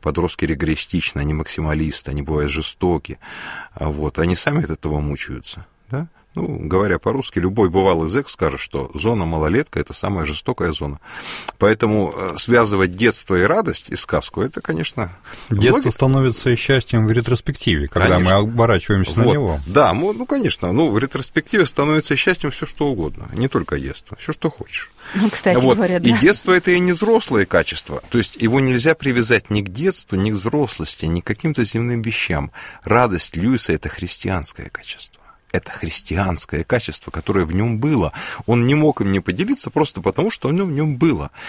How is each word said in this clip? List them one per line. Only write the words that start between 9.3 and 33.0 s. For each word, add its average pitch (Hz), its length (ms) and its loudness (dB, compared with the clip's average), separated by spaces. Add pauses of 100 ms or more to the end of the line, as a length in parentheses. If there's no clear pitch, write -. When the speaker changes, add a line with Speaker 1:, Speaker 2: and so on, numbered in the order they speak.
Speaker 1:
это - 120 -6
самая 92 320 -2
жестокая 85 460 -4
зона. 71 280 -6 (600)
Поэтому, 107 560 2
э, 90 220 -4
связывать 101 580 4
детство 101 400 0
и 90 80 4
радость, 170 460 0
и - 60 -6
сказку — - 460 -4
это, 135 200 -4
конечно, - 500 -4 (400)
Speaker 2:
Детство 107 180 4 (100)
Speaker 1:
многие 254 120 0
Speaker 2:
становится 131 640 2
счастьем 120 520 2
в 110 40 4
ретроспективе, 113 760 0
когда 90 320 2
мы 90 60 4
Speaker 1:
Конечно. 95 120 6
Speaker 2:
оборачиваемся 104 840 2
на 120 60 6
Speaker 1:
Вот. 117 80 6
Speaker 2:
него. 95 340 0
Speaker 1:
Да, 104 260 4
мы, 175 200 0
ну, 233 120 -6
конечно, 247 460 -2
ну, 147 180 2
в 104 80 0
ретроспективе 139 680 -2
становится 151 480 0
счастьем 180 340 0
все, - 160 -8
что - 220 -4
угодно, 87 460 -4
не 120 140 -2
только 82 320 -2
детство, - 380 -10
все, - 160 -8
что - 160 -4
хочешь. - 400 -12 (240)
Speaker 3:
Ну, 202 160 2
кстати - 340 2
Speaker 1:
Вот. 131 120 6
Speaker 3:
говоря, 180 220 2
Speaker 1:
И 175 140 4
Speaker 3:
да. 233 60 4
Speaker 1:
детство — 247 360 4
это 180 180 4
и 180 80 4
не 180 140 2
взрослое 185 520 2
качество, 80 640 -2
то - 80 0
есть - 200 -2
его 117 220 2
нельзя 131 360 2
привязать 120 560 2
ни 104 100 2
к 98 80 -6
детству, 143 480 -2
ни 104 140 2
к 107 40 -2
взрослости, 110 680 -2
ни 85 160 0
к - 40 -16
каким-то 131 400 -2
земным 117 360 -2
вещам. 87 500 -4 (320)
Радость 110 520 0